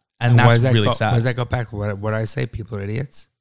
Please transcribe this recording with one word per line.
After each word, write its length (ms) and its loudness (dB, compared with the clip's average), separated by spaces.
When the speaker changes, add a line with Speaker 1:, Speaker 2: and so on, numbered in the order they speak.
Speaker 1:
And 120 2
Speaker 2:
And 40 8
why 80 6
Speaker 1:
that's 120 6
Speaker 2:
does 80 2
that 100 2
Speaker 1:
really 120 2
Speaker 2:
go, 60 2
Speaker 1:
sad. 180 -2
Speaker 2:
why 40 0
does 100 0
that 120 -2
go 100 -4
back? 260 -6
What, 260 -8
what 140 -4
I 140 -4
say? 200 -4
People 300 -12
are 60 -8
idiots 460 -10